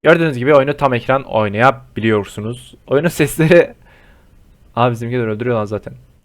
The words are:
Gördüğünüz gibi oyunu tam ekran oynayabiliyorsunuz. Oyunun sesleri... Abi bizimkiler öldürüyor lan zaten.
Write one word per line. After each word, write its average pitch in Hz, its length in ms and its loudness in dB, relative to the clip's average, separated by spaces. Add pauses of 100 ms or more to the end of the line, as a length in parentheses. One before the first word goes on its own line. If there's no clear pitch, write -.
Gördüğünüz 160 360 2
gibi 139 160 2
oyunu 139 220 2
tam 135 180 0
ekran 131 300 -2
oynayabiliyorsunuz. 110 1500 -2 (120)
Oyunun 147 220 0
sesleri... 160 680 2 (1000)
Abi 120 180 0
bizimkiler 117 340 -6
öldürüyor 113 300 -4
lan 107 80 -4
zaten. 101 300 -10 (300)